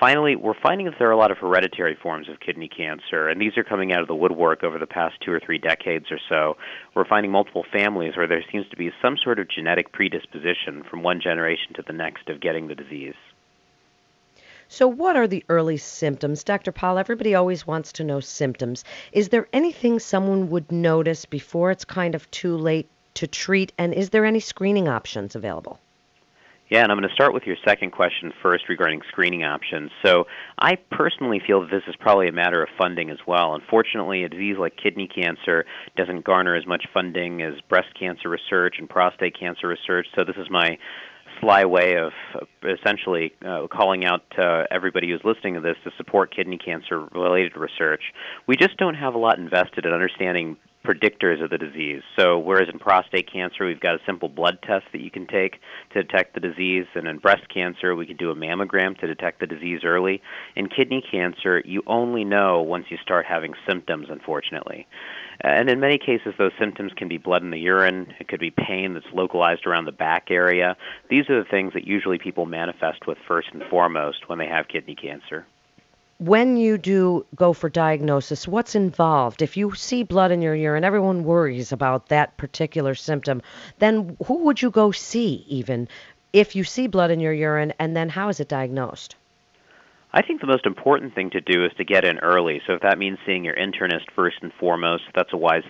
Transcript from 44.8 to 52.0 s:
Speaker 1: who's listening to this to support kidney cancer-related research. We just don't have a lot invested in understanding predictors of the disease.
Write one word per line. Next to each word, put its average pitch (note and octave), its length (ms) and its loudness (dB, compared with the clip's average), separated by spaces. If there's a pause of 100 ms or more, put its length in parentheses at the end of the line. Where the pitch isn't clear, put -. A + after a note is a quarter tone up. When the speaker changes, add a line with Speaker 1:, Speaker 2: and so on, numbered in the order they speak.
Speaker 1:
who's E2+ 160 -4
listening G#2 300 -2
to E2+ 60 -6
this E2 240 -2
to F2 120 -12
support - 380 0
kidney F2+ 240 -4
cancer-related F2 1000 -2
research. D#2 560 -4 (340)
We C3 100 2
just F3+ 200 4
don't E3+ 200 0
have C3+ 180 -4
a A#2 40 -2
lot A2+ 200 4
invested F2+ 480 0
in E2+ 60 0
understanding F2 640 -2 (280)
predictors F2+ 580 2
of D#2 80 -4
the - 80 -2
disease. D2 440 -8 (140)